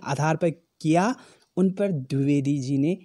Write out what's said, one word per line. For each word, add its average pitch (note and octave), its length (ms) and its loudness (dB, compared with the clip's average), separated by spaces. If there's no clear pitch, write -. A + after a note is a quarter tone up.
आधार D3 320 0
पर E3+ 140 0
किया, E3+ 680 0
उन F#3 140 2
पर G3+ 200 -2
द्विवेदी C#3 680 0
जी C3+ 180 -2
ने D#3+ 280 0